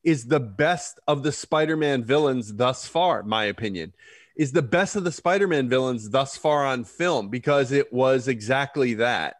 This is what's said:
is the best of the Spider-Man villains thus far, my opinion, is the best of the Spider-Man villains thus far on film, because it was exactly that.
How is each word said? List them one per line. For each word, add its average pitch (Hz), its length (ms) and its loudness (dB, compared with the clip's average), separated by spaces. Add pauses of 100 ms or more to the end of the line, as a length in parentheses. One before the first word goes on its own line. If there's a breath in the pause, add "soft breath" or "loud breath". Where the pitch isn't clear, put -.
is 143 240 2
the 143 140 2
best 139 680 -2
of 143 160 0
the 143 100 -2
Spider-Man 156 720 0
villains 127 520 0
thus 123 340 -2
far, 165 360 0
my 107 200 0
opinion, 98 480 -4 (440 loud breath)
is 139 160 -2
the 165 100 2
best 180 320 0
of 202 80 -4
the 175 80 -2
Spider-Man 175 580 0
villains 127 420 -2
thus 135 260 0
far 147 280 2
on 127 200 -2
film, 143 440 -2
because 131 440 0
it 139 200 2
was 131 360 2
exactly 131 680 -2
that. 107 460 0